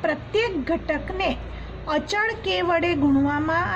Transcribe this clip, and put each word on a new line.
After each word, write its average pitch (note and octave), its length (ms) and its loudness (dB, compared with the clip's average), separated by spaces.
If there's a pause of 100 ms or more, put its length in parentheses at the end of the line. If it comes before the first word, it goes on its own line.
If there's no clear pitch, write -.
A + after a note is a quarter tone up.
પ્રત્યેક F#4+ 680 0
ઘટકને E4 640 -2 (560)
અચળ G4+ 560 0
કે F#4 180 0
વડે E4+ 320 2 (120)
ગુણવામાં D4 680 2